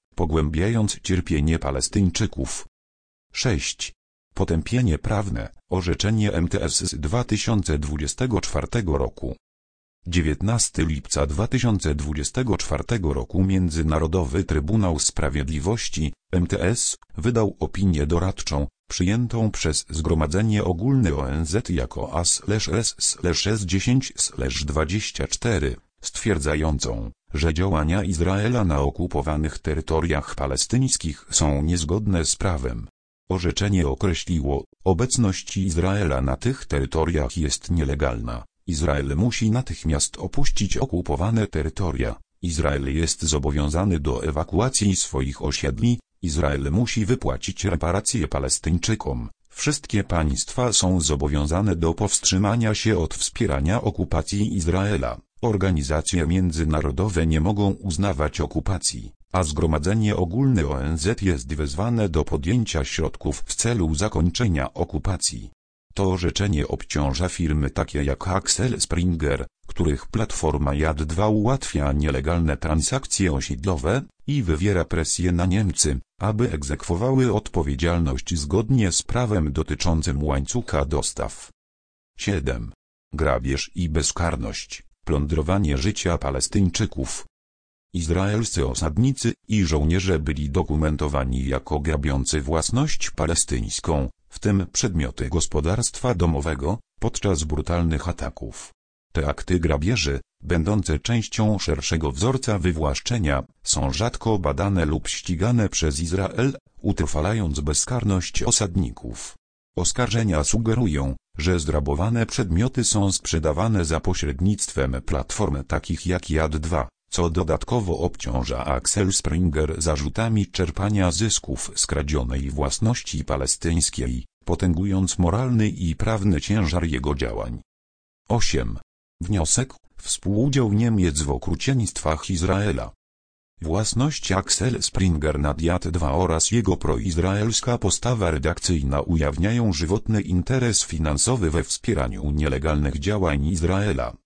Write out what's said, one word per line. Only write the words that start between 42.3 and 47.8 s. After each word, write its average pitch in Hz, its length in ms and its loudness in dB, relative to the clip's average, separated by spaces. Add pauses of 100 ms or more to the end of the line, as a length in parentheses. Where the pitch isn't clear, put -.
Izrael 71 540 0
jest 80 260 0
zobowiązany 73 800 2
do 69 240 -2
ewakuacji 90 720 2
swoich 67 460 -4
osiedli. 71 580 0 (220)
Izrael 71 500 0
musi 110 340 0
wypłacić 87 580 -2
reparacje 87 640 0